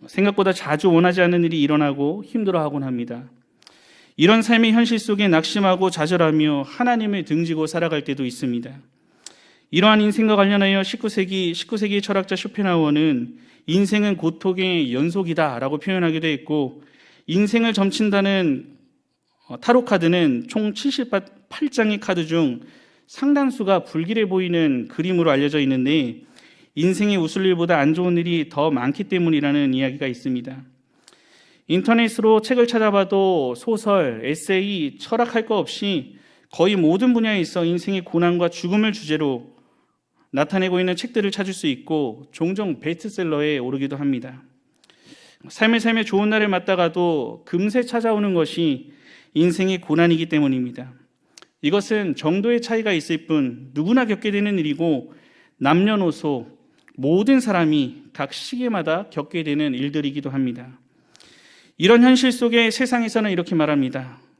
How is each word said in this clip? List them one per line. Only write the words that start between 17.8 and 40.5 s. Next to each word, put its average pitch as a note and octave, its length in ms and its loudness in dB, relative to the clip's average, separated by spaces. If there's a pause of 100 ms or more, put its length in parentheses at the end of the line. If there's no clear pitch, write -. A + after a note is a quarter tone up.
어, B2+ 120 -14
타로 A#3+ 240 4
카드는 E3 640 2
총 G#3+ 260 -2
칠십팔 A#3+ 480 -4 (500)
장의 G#3+ 260 0
카드 F3 280 -2
중 D#3 340 0 (480)
상당수가 B3+ 760 0
불길해 G3+ 420 -2
보이는 E3+ 640 0
그림으로 E3+ 420 0
알려져 C#3+ 300 2
있는데 C3+ 640 -2 (520)
인생에 F#3+ 380 0
웃을 F3+ 300 -2
일보다 F3 320 2
안 D3 160 4
좋은 F3 240 0
일이 E3+ 320 -2
더 D3+ 200 -2
많기 C#3 340 -2
때문이라는 D3 680 0
이야기가 C3+ 340 -4
있습니다. B2+ 560 -8 (1080)
인터넷으로 A3 760 2
책을 A#3+ 240 2
찾아봐도 G3 880 2
소설, G3 640 0
에세이, F3 760 -2
철학할 A#3 480 -2
거 A3 100 -2
없이 F#3 640 -4 (340)
거의 G3 240 2
모든 F#3+ 380 2
분야에 A3 260 0
있어 E3+ 240 -2
인생의 F3+ 380 -2
고난과 F3 480 0
죽음을 G#3 420 -2
주제로 D3 640 -4 (760)
나타내고 F#3 480 0